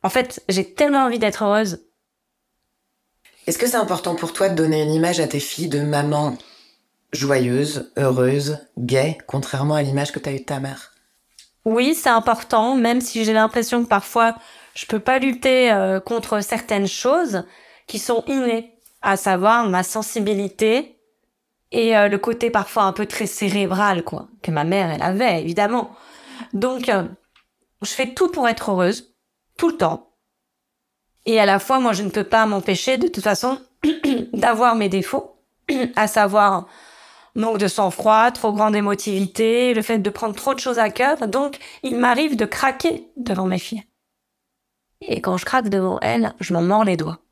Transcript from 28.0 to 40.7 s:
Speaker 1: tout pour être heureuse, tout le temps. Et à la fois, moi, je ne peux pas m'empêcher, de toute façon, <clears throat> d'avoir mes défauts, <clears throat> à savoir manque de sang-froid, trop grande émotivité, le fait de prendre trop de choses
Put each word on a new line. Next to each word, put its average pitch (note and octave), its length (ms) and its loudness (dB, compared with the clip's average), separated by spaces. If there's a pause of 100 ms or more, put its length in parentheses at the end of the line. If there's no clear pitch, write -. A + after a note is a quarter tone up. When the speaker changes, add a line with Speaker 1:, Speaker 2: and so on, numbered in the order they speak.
Speaker 1:
tout F4 160 2
pour D#4 180 0
être A3 240 -2
heureuse, F#3 420 0 (440)
tout E4+ 100 2
le E4 100 0
temps. - 380 -4 (1120)
Et A3+ 140 4
à G#3 60 6
la G3 140 4
fois, C4 200 0
moi, A#3+ 140 2
je F#3+ 100 -2
ne G3+ 60 -2
peux G#3 140 -2
pas A3 220 4
m'empêcher, G#3 520 0
de E4+ 100 0
toute C4+ 160 -4
façon, A#3+ 380 0 (220)
<clears throat> D4 500 0
d'avoir A3+ 420 4
mes G#3 140 0
défauts, - 480 -4 (300)
<clears throat> B3+ 280 -2
à G#3+ 120 2
savoir G3+ 600 2 (680)
manque A3 220 0
de G3 100 2
sang-froid, A3 640 2
trop A3 220 -2
grande G#3+ 220 2
émotivité, G#3 960 0
le A3 80 0
fait A3+ 160 -2
de G3+ 120 0
prendre G#3 260 -6
trop C4+ 180 -2
de B3+ 60 -4
choses A#3+ 200 -2